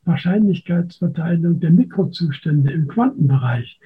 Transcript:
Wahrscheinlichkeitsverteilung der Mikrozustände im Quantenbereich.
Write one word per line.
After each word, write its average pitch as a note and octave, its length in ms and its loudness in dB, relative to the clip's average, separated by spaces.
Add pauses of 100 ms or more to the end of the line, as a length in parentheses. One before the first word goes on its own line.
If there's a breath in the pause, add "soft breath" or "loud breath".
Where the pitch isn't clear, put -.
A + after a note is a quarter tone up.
Wahrscheinlichkeitsverteilung F3 1600 0
der E3 100 0
Mikrozustände D#3 1000 0
im D#3 160 -2
Quantenbereich. C3 960 0